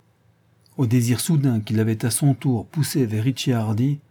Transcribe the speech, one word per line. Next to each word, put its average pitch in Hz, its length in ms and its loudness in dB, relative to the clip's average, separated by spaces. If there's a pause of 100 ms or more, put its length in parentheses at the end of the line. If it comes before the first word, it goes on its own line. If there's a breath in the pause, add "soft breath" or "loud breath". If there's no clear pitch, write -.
(760)
Au 131 100 0
désir 120 340 2
soudain 135 400 2
qui 104 140 -6
l'avait 110 300 0
à 117 60 -2
son 139 240 2
tour 123 320 -2
poussée 143 400 0
vers 107 180 -2
Ricciardi 123 760 0 (120 soft breath)